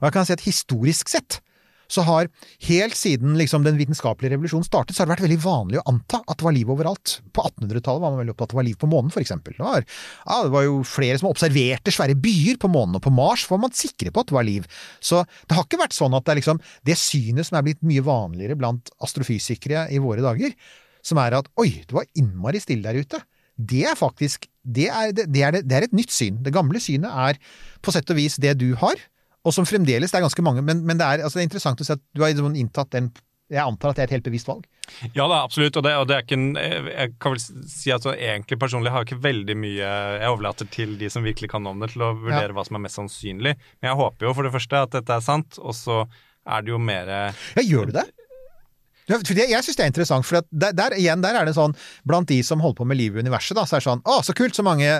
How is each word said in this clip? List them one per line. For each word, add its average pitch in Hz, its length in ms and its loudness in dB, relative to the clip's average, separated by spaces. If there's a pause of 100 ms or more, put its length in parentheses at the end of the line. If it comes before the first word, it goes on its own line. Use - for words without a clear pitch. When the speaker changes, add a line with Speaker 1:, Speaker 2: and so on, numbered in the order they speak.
Speaker 1:
Og 147 80 4
jeg 170 80 0
kan 185 80 4
si 180 80 2
at 175 160 -4
historisk 131 640 0
sett, - 300 -4 (440)
så - 140 0
har 165 240 4 (400)
helt 190 320 2
siden 147 400 2
liksom 156 240 2
den 151 160 4
vitenskapelige 135 560 -2
revolusjonen 160 320 -2
startet, 143 320 0
så 196 60 4
har - 20 2
det 151 140 2
vært 190 80 0
veldig 160 160 2
vanlig 123 340 0
å 170 140 -2
anta 123 340 0
at - 140 -4
det 156 80 0
var 160 80 4
liv 117 180 2
overalt. 160 460 -2 (120)
På - 140 0
attenhundretallet 120 560 -2
var 165 80 0
man 135 140 -2
veldig 113 100 -4
opptatt 117 140 -4
av - 20 -6
at 120 60 -4
det - 20 2
var 127 80 2
liv 113 160 -2
på 151 80 2
månen, 151 240 2
for 180 80 0
eksempel. 87 320 -6
Det - 80 -8
var, 151 240 0
ja, - 640 -4
det - 80 0
var 139 100 4
jo 143 160 2
flere 131 400 0
som 190 80 0
observerte 135 640 2
svære 139 240 2
byer 190 400 4
på 190 160 2
månen, 95 240 2
og 92 80 -6
på 135 80 4
Mars 160 380 4
var 190 100 2
man 254 160 0
sikre - 320 -4
på 220 160 0
at - 80 -6
det 135 60 4
var 117 100 2
liv. 98 160 -2 (320)
Så 175 240 2 (240)
det - 140 2
har 147 100 0
ikke 339 140 0
vært 262 100 -2
sånn 135 240 2
at 127 80 -2
det 156 80 2
er 147 80 0
liksom, 156 220 0 (260)
det 165 80 4
synet 127 540 0
som 160 100 2
er 143 80 2
blitt 156 160 -2
mye 143 240 4
vanligere 104 480 -2
blant 120 320 -2 (160)
astrofysikere 135 880 -4
i 139 80 2
våre 123 240 0
dager, 151 320 0 (480)
som 151 160 2
er 120 160 2
at, - 240 -4
"Oi, 202 80 4 (160)
det - 160 -12
var - 160 -8
innmari 107 480 0
stille 113 240 -2
der 120 160 -2
ute." 311 160 -10 (400)
Det 123 260 0
er 311 80 2
faktisk, - 540 -2 (160)
det 127 240 0
er, 220 260 0
det, 202 160 0
det 139 140 4
er, 170 180 2
det 131 140 2
er 208 80 2
et 247 100 -2
nytt 233 160 2
syn. 110 320 -2
Det 135 80 -2
gamle 175 320 2
synet 151 300 -2 (160)
er 143 80 0 (480)
på 185 80 0
sett 165 180 0
og 160 60 2
vis 147 240 0
det 143 180 4
du 127 220 2
har, 254 160 2 (480)
og 165 80 2
som 190 160 2
fremdeles 165 480 2
er 180 80 2
ganske 156 160 0
mange, 139 240 2
men, 165 140 0 (100)
men 165 80 2
det 165 80 2
er, 143 160 2
altså, 151 160 -4
det 175 60 0
er 165 80 2
interessant 156 280 -2
å 147 60 -6
se 156 80 0
at 143 80 -6 (160)
du 147 60 4
har 156 100 4
liksom 147 240 0
inntatt 135 380 -2
den, 123 160 -2 (420)
jeg 143 80 0
antar 139 300 -2
at 135 80 -2
det - 20 2
er 127 80 0
et 139 80 -2
helt 117 80 -6
bevisst 117 240 -6
valg. 185 140 -8 (500)
Speaker 2:
Ja 139 160 0
da, 160 160 2
absolutt, 147 320 0
og 139 80 2
det, 147 60 4 (100)
og 127 80 0
det 139 80 4
er 123 80 -2
ikke 139 140 -2
en, 131 80 0 (100)
jeg, 156 220 -2 (100)
jeg 135 220 -4 (100)
kan 135 140 0
vel 117 80 -8
s-, - 80 -16 (180)
si - 240 -4
at 120 140 -2
så 131 80 -4
egentlig 113 440 -4
personlig 120 320 -2
har 127 140 -2
jeg - 80 -10
ikke 123 140 -12
veldig 107 340 -2
mye, 101 300 -4 (260)
jeg 113 160 0
overlater 104 400 -6
til 107 240 -6
de 104 160 -8
som 120 160 -4
virkelig 107 240 -6
kan 104 160 -6
om 98 160 -10
det, 113 80 -8
til 120 140 -2
å - 100 0
vurdere 113 320 -2
Speaker 1:
Ja. 101 80 -8
Speaker 2:
hva 98 80 -6
som 107 160 -8
er - 60 -8
mest - 100 -14
sannsynlig. 104 560 -6 (260)
Men 127 120 -4
jeg 139 100 -2
håper 113 260 -2
jo 127 60 0
for 135 160 -2
det 123 80 -8
første 139 320 0
at 135 80 -4
dette 120 240 -2
er - 80 -8
sant, 156 320 -2
og 117 160 -10
så 113 240 -2 (480)
er 110 160 -4
det 117 80 -6
jo 117 80 -2
mer 98 320 -4
Speaker 1:
Ja, 101 560 -4
gjør 131 240 2
du 151 80 0
det? 403 60 -4 (960)
Du, 196 80 0
for 190 240 0
det, 226 140 4
jeg 220 100 2
synes - 160 -4
det 220 80 2
er 135 80 2
interessant, 131 320 2
for 170 160 2
at - 80 -6
der, 180 240 0
der, 208 240 2
igjen, 175 240 4
der 202 160 2
er 160 80 2
det 156 80 0
sånn, 151 240 4 (320)
blant 170 240 4
de 127 80 6
som 160 240 2
holder 139 160 0
på 120 80 -2
med 135 80 2
liv 110 160 0
i 110 80 -2
universet, 127 320 -2
da, 214 160 2
så 156 80 2
er 127 60 0
det 139 80 0
sånn, 123 100 -2
"Å, 254 140 2 (100)
så 180 80 0
kult, 247 240 2
så 202 80 2
mange", 147 240 4 (100)